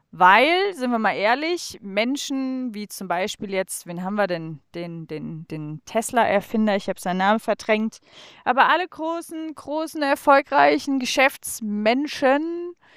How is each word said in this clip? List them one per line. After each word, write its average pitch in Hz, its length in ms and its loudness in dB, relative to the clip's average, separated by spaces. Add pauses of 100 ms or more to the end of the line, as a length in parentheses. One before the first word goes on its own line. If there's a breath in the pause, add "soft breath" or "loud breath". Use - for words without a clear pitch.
(120 soft breath)
Weil, 269 640 6
sind 254 180 -4
wir 233 80 0
mal 202 160 0
ehrlich, 262 680 -2
Menschen 254 920 -4
wie 208 140 -8
zum - 220 -10
Beispiel 196 440 -4
jetzt, 190 340 -4
wen 175 160 -8
haben 190 120 -4
wir 208 120 2
denn? 165 340 -6 (120)
Den, 170 320 -10
den, 156 440 -10
den 151 360 -10
Tesla-Erfinder, 214 920 0
ich - 100 -8
hab 190 120 -6
seinen 180 180 -4
Namen 202 220 2
verdrängt. 220 600 -2 (460 loud breath)
Aber 247 240 4
alle 330 180 2
großen, 320 640 -8
großen, 311 480 -6
erfolgreichen 285 960 4
Geschäftsmenschen 269 1700 0 (240 soft breath)